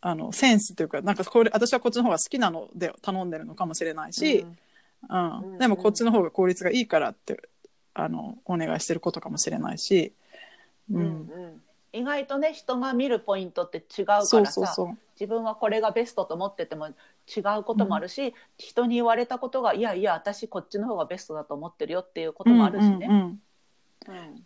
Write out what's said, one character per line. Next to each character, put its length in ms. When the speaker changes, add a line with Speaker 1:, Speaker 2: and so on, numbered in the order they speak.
Speaker 1:
あ 140
の、 180
セ 180
ン 100
ス 140
と 80
い 20
う 40
か、 120
な 120
ん 20
か、 100
こ 200
れ、 100
私 200
は 60
こ 100
っ 20
ち 40
の 80
方 60
が 60
好 80
き 140
な 120
の 240
で 180
頼 220
ん 60
で 80
る 60
の 100
か 120
も 80
し 100
れ 100
な 140
い 40
し、 280
Speaker 2:
う 60
ん。 120
Speaker 1:
う 80
ん。 220
Speaker 2:
う 80
ん 60
う 40
ん。 20
Speaker 1:
で 100
も 80
こ 140
っ 20
ち 120
の 60
方 120
が 80
効 180
率 160
が 60
い 100
い 80
か 100
ら 120
っ 40
て、 340
あ 140
の、 380
お 100
願 180
い 60
し 60
て 80
る 60
こ 120
と 80
か 80
も 80
し 140
れ 80
な 160
い 40
し。 360
う 80
ん。 40
Speaker 2:
う 20
ん 0
う 60
ん。 140
意 100
外 240
と 120
ね、 160
人 240
が 160
見 140
る 120
ポ 160
イ 80
ン 80
ト 120
っ 60
て 80
違 240
う 40
か 60
ら 100
さ、 40
Speaker 1:
そ 140
う 60
そ 160
う 40
そ 180
う。 140
Speaker 2:
自 60
分 160
は 120
こ 140
れ 140
が 80
ベ 160
ス 80
ト 100
と 100
思 120
っ 80
て 100
て 120
も 120
違 60
う 40
こ 120
と 100
も 100
あ 60
る 80
し、 200
Speaker 1:
う 20
ん。 40
Speaker 2:
人 300
に 80
言 100
わ 120
れ 100
た 120
こ 120
と 100
が、 160
「い 60
や 100
い 100
や、 120
私 340
こ 120
っ 80
ち 100
の 80
方 100
が 80
ベ 140
ス 80
ト 80
だ 100
と 80
思 140
っ 100
て 100
る 60
よ」 160
っ 20
て 120
い 40
う 60
こ 120
と 60
も 140
あ 60
る 100
し 80
ね。 180
Speaker 1:
う 60
ん 20
う 40
ん 220
う 40
ん。 40
Speaker 2:
う 20
ん。 280